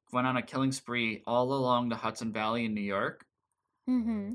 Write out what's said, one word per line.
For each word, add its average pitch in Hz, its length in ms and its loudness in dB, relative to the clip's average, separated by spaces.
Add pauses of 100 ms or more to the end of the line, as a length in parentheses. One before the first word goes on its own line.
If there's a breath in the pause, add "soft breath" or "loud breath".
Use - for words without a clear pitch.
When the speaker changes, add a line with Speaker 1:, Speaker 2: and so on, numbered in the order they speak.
(140)
Speaker 1:
went 127 140 2
on 127 100 2
a 117 60 -2
killing 135 300 0
spree 117 540 -4
all 123 260 4
along 123 360 2
the 113 80 -2
Hudson 110 360 -4
Valley 113 320 0
in 110 100 -2
New 107 60 -2
York. 101 440 -2 (640)
Speaker 2:
Mm-hmm. 226 480 0